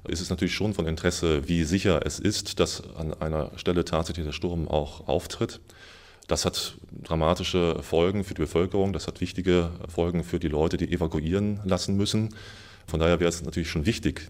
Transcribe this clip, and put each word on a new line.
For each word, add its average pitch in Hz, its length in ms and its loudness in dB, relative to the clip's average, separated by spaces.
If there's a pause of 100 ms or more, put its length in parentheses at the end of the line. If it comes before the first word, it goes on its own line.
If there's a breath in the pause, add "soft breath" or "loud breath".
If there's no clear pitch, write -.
ist 85 140 -4
es 90 100 -6
natürlich 90 240 0
schon 104 200 0
von 85 120 0
Interesse, 80 640 2
wie 85 160 2
sicher 87 420 2
es - 140 -4
ist, - 400 2
dass - 240 0 (140)
an 78 160 -4
einer 78 440 -4
Stelle 87 280 2
tatsächlich 80 400 -2
der 73 80 -4
Sturm 85 340 -2
auch 73 400 -2
auftritt. - 540 -2 (640 loud breath)
Das - 180 0
hat - 320 -4 (140)
dramatische 85 880 2
Folgen 92 440 2
für - 80 -8
die 80 80 -4
Bevölkerung, 95 500 2
das 80 160 -6
hat - 140 -6
wichtige 87 500 2 (160)
Folgen 85 380 0
für 87 140 -2
die 82 100 0
Leute, 80 260 2
die 82 160 0
evakuieren 85 720 0
lassen 95 320 0
müssen. 107 400 0 (500 loud breath)
Von 80 140 -2
daher 85 220 4
wäre 87 80 4
es 82 140 -4
natürlich 82 260 -4
schon 76 160 0
wichtig, - 440 -2